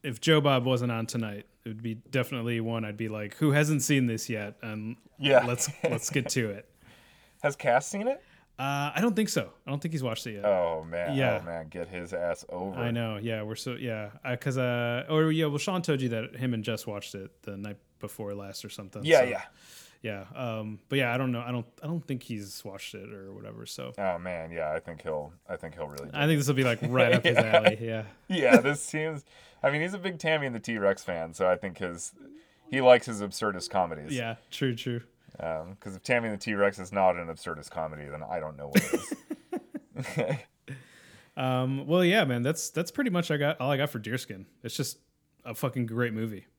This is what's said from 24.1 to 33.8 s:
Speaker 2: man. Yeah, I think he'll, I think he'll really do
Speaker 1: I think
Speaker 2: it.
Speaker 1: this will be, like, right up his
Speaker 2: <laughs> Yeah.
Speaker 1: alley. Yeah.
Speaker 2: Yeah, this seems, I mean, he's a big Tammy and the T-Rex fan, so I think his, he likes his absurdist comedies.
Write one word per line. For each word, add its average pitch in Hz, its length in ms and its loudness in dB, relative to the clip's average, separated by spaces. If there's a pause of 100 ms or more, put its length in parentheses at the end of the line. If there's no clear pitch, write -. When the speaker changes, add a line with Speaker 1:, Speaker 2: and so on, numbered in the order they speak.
Speaker 2:
man. 85 320 -6
Yeah, 80 220 -2
I 80 80 -2
think 82 220 -12
he'll, 76 300 -6 (160)
I 92 60 -6
think 80 200 -12
he'll 80 120 -8
really 73 240 -12
do 139 60 -8
Speaker 1:
I 147 100 2
think 160 80 6
Speaker 2:
it. - 40 4
Speaker 1:
this 135 100 0
will 143 60 2
be, 131 100 4
like, 117 180 2
right 123 300 6
up - 120 6
his 160 120 6
Speaker 2:
<laughs> - 20 8
Yeah. 110 180 6
Speaker 1:
alley. 107 240 6
Yeah. 113 220 -4 (240)
Speaker 2:
Yeah, 160 300 6
this 147 260 6
seems, 156 420 -4 (380)
I 147 80 6
mean, 147 120 0
he's 180 120 -2
a 202 40 -8
big 180 200 -6
Tammy 156 300 2
and 120 80 -4
the 107 40 -6
T-Rex 98 440 0
fan, 82 280 -4
so 92 160 2
I 90 60 6
think 90 240 -6
his, 87 340 -6 (600)
he 135 80 0
likes 123 260 10
his 107 160 -4
absurdist 98 480 -2
comedies. 82 420 -2